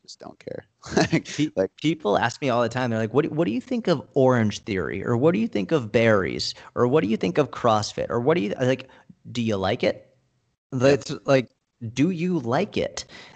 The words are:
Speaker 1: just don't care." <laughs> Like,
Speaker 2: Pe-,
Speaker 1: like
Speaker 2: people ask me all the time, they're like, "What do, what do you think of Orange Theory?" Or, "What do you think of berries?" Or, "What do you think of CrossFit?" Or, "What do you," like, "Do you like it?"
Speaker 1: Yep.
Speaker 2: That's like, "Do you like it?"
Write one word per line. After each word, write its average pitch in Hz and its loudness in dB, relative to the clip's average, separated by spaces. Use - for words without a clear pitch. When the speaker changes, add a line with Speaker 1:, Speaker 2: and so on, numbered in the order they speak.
Speaker 1:
just - -20
don't - -20
care." - -14
<laughs> - -2
Like, 151 0
Speaker 2:
Pe-, - -4
Speaker 1:
like 95 0
Speaker 2:
people 165 0
ask 117 -2
me 143 -2
all 120 2
the 117 0
time, 127 -4
they're 110 -2
like, 110 -2
"What 123 2
do, - -6
what 160 -2
do 196 -2
you 247 -4
think 233 -6
of 160 0
Orange 123 4
Theory?" 92 -4
Or, 120 0
"What 151 4
do 208 0
you 226 0
think 196 -4
of 120 0
berries?" 101 2
Or, 120 4
"What 156 2
do 202 -2
you 220 0
think 185 -2
of 139 0
CrossFit?" 110 0
Or, 117 -2
"What 143 2
do 180 0
you," 202 -4
like, 131 -2
"Do 117 -4
you 110 0
like 95 -2
it?" - -4
Speaker 1:
Yep. 127 -4
Speaker 2:
That's 139 4
like, 135 2
"Do 139 2
you 175 -2
like 120 -2
it?" - -4